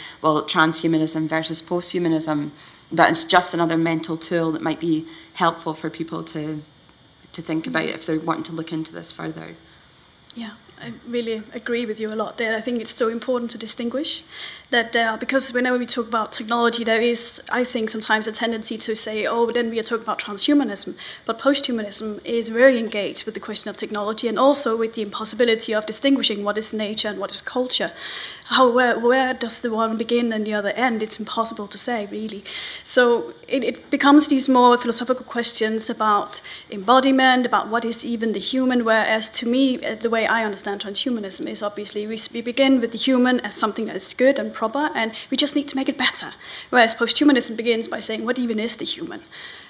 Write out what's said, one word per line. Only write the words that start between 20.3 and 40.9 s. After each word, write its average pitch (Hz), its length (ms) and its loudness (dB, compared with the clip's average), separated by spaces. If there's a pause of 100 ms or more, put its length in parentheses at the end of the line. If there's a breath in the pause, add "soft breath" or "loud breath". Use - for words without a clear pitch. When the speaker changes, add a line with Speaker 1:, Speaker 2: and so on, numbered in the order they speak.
Speaker 2:
But 226 140 -4
posthumanism 220 840 -2
is 233 240 -2
very 240 300 6
engaged 208 460 -4
with 214 80 -8
the 208 80 -6
question 214 280 -4
of 196 60 -10
technology 214 540 -4
and 220 100 -2
also 269 380 4
with 226 160 -2
the 226 80 -6
impossibility 220 760 0
of 214 100 -2
distinguishing 220 580 2
what 202 140 -2
is 220 160 -2
nature 214 360 -2
and 196 100 -8
what 196 120 -6
is - 100 0
culture. 247 500 -2 (540 loud breath)
How, 247 240 6
where, 240 300 4
where 254 340 2
does 240 280 -4
the 233 120 -2
one 220 240 0
begin 233 360 0
and 214 120 -2
the 214 80 -4
other 202 180 -2
end? 226 320 0
It's - 160 -2
impossible 220 480 -4
to 202 100 -4
say, 220 340 -2
really. 208 320 -8 (400 loud breath)
So 240 500 4 (140)
it, 254 160 0
it - 260 -4
becomes 285 380 8
these 269 220 2
more 247 280 8
philosophical 240 480 0
questions 220 640 0
about 214 520 0 (280 loud breath)
embodiment, 254 760 6
about 214 240 0
what 226 160 0
is 233 180 -4
even 233 300 -2
the 202 60 -2
human, 254 440 2
whereas 220 460 2
to - 160 -4
me, 262 400 2
uh, 220 100 -4
the 220 140 -2
way 220 160 2
I 226 180 2
understand 202 380 -4
transhumanism 202 640 -4